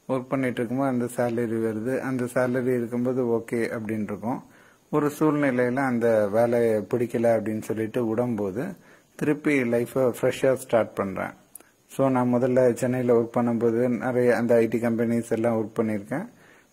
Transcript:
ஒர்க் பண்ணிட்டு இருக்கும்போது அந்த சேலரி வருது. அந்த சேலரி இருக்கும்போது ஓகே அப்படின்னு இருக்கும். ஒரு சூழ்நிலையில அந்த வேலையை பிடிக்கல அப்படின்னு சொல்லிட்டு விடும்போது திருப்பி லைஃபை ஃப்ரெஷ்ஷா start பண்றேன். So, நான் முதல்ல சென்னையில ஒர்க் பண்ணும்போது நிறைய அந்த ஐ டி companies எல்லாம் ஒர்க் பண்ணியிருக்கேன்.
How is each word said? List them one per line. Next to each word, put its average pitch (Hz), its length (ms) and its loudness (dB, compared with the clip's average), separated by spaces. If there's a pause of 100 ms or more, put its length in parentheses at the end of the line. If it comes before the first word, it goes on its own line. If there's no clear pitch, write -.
ஒர்க் 127 200 -4
பண்ணிட்டு 127 360 -2
இருக்கும்போது 131 260 -2
அந்த 123 160 -2
சேலரி 117 500 -2
வருது. 113 440 -2
அந்த 131 240 -4
சேலரி 123 520 0
இருக்கும்போது 123 500 -2
ஓகே 117 300 -2
அப்படின்னு 110 480 -4
இருக்கும். 104 520 -8 (360)
ஒரு 147 280 2
சூழ்நிலையில 139 560 2
அந்த 117 520 2
வேலையை 117 520 2
பிடிக்கல 117 600 0
அப்படின்னு 107 220 -4
சொல்லிட்டு 110 540 -2
விடும்போது 117 600 -2 (400)
திருப்பி 147 480 0
லைஃபை 120 580 0
ஃப்ரெஷ்ஷா 131 320 2
start 113 400 0
பண்றேன். 95 360 -4 (580)
So, 135 220 0
நான் 123 240 2
முதல்ல 127 400 4
சென்னையில 123 460 2
ஒர்க் 117 180 -2
பண்ணும்போது 120 600 0
நிறைய 123 380 2
அந்த 117 200 2
ஐ 117 120 6
டி 113 120 0
companies 117 520 0
எல்லாம் 113 240 0
ஒர்க் 110 240 -4
பண்ணியிருக்கேன். 110 500 -4 (440)